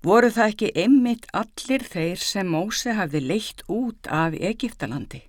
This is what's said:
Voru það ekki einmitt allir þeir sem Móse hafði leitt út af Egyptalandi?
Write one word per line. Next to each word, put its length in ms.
Voru 320
það 160
ekki 240
einmitt 560
allir 600
þeir 260
sem 280
Móse 500
hafði 240
leitt 480
út 400
af 240
Egyptalandi? 960